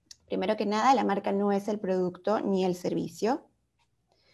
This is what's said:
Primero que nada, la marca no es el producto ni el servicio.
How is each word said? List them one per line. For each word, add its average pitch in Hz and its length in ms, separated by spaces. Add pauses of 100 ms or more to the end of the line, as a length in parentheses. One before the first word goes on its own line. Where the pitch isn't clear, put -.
(280)
Primero 190 280
que 202 120
nada, 220 260
la 214 100
marca 202 280
no 202 200
es 202 160
el 208 120
producto 185 600
ni 190 260
el 180 100
servicio. 170 720 (840)